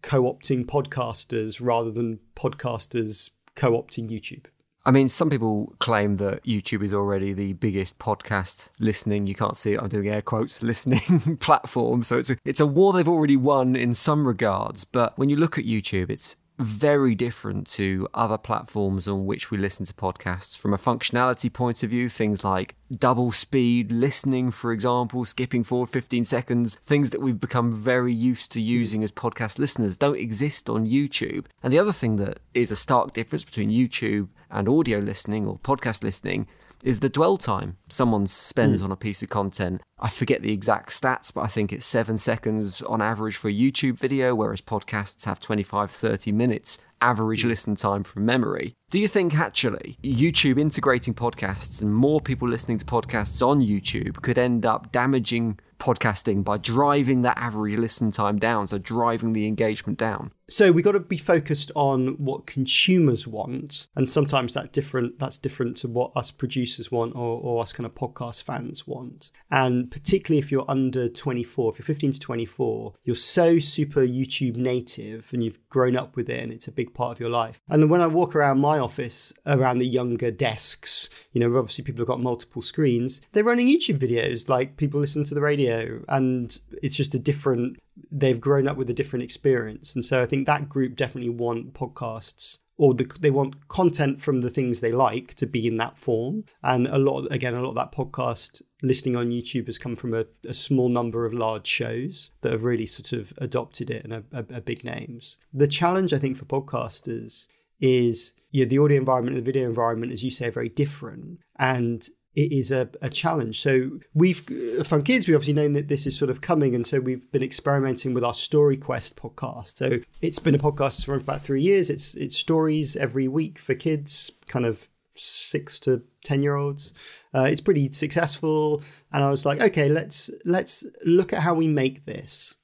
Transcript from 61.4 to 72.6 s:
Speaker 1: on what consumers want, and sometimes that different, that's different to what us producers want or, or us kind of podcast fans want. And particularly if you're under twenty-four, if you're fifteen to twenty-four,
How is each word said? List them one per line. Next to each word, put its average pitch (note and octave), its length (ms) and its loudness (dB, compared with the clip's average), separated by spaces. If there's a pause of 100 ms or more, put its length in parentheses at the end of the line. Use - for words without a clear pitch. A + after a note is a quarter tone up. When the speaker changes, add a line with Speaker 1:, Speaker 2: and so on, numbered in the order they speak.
Speaker 1:
on C3+ 440 2
what C3+ 280 -4
consumers C#3 800 4
want, B2 680 -8
and C3 140 2
sometimes C#3 460 0
that - 180 -6
different, B2+ 460 -2
that's C3+ 200 -6
different B2+ 400 -4
to B2 100 -8
what A#2+ 280 -2
us A#2+ 140 -4
producers B2 600 -6
want A#2 240 -2
or, A#2+ 260 -4
or A#2 220 -2
us A2 100 -6
kind A#2+ 120 -8
of A2+ 100 -10
podcast - 480 -8
fans B2 440 -10
want. B2+ 440 -12 (200)
And B2+ 400 2
particularly F3+ 480 0
if C#3+ 120 -2
you're C3+ 180 0
under C3 400 0
twenty-four, A#2+ 640 -2
if - 60 -12
you're A#2+ 60 -18
fifteen C#3+ 280 0
to C#3 60 -6
twenty-four, A2+ 760 -4 (100)